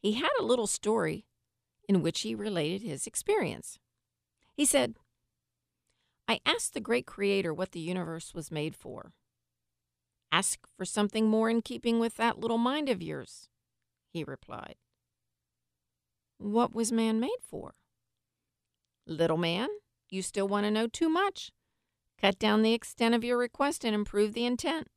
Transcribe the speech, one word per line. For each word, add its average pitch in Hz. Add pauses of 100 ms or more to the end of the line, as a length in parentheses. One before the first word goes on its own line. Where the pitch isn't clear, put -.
He 214
had 311
a 330
little 226
story 208 (640)
in 190
which 165
he 226
related 196
his 202
experience. - (720)
He 285
said, 254 (1300)
"I 226
asked 349
the 294
great 233
Creator 196
what 185
the 175
universe 165
was 160
made 151
for." - (1160)
"Ask -
for -
something 220
more 220
in 233
keeping 233
with 233
that 233
little 226
mind 277
of 202
yours," 151 (600)
he 160
replied. - (1600)
"What 208
was 220
man 220
made 415
for?" - (1300)
"Little 160
man, 175 (400)
you 190
still 196
want 202
to 208
know 220
too 320
much. 381 (680)
Cut 196
down 214
the 220
extent 233
of 226
your 240
request 277
and 220
improve 208
the 233
intent." 311